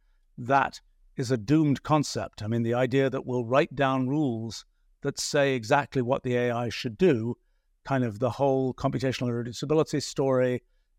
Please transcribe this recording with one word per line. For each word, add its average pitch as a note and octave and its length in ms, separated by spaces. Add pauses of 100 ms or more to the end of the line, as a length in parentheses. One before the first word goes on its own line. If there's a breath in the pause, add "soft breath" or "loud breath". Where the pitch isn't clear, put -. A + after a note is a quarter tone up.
(380)
that C3+ 440 (360)
is B2 120
a C3 80
doomed C#3+ 460
concept. C3+ 580
I G#2 60
mean, A#2 160
the A#2 100
idea C3 360
that B2 160
we'll B2 200
write C3+ 300
down C3+ 320
rules A#2+ 580 (360)
that C#3 180
say C#3 360
exactly C3 460
what A#2+ 220
the B2 120
A B2 160
I A#2+ 180
should A2 280
do, A#2+ 400 (480)
kind C3 180
of G#2 160
the B2+ 100
whole C3 440
computational C3 560
irreducibility C3+ 720
story B2+ 640 (360)